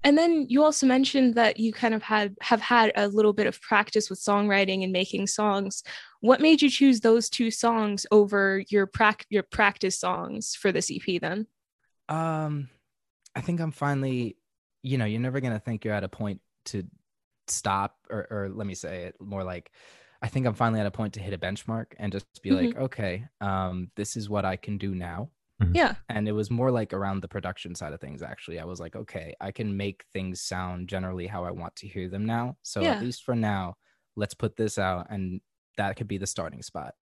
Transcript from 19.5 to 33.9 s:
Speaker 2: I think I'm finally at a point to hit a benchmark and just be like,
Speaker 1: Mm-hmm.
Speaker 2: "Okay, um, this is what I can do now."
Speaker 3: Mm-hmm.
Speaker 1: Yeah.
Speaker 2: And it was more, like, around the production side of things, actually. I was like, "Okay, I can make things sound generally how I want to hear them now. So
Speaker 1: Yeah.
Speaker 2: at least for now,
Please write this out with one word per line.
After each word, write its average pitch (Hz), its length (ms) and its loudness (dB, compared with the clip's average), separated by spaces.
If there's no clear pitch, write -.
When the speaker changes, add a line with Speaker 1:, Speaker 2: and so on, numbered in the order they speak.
Speaker 2:
I 120 60 -4
think 131 180 0
I'm 110 80 2
finally 110 260 2
at 104 60 0
a 101 60 -2
point 107 220 -6
to 104 60 -10
hit 98 140 -6
a 90 40 -8
benchmark 113 480 -6
and 101 140 -6
just - 300 -10
be 98 100 0
like, 269 180 2
Speaker 1:
Mm-hmm. 180 140 -6
Speaker 2:
"Okay, 107 420 -4
um, 92 560 -2
this 104 200 -8
is 104 140 -8
what 101 140 0
I 95 100 0
can 101 240 -8
do 98 160 -4
now." 87 360 -8
Speaker 3:
Mm-hmm. 87 140 4
Speaker 1:
Yeah. 294 200 4
Speaker 2:
And 107 200 -2
it 107 40 -2
was 107 160 -2
more, 123 220 0
like, 113 220 -2
around 98 300 -4
the 92 60 -12
production 90 460 -8
side 78 180 -10
of 82 80 -12
things, 69 220 -14
actually. 82 380 -12
I 80 40 -12
was 87 140 -12
like, 82 160 -14
"Okay, 82 460 -12
I 98 100 -8
can 104 260 -4
make 101 360 -6
things 92 280 -8
sound 90 480 -8
generally 92 380 -6
how 92 180 -6
I 87 60 -6
want 87 260 -10
to 101 120 -16
hear 92 200 -8
them 98 160 -6
now. 117 380 -2
So - 200 -8
Speaker 1:
Yeah. 320 120 2
Speaker 2:
at 104 80 -6
least 123 220 -8
for 123 100 -2
now, 101 420 -2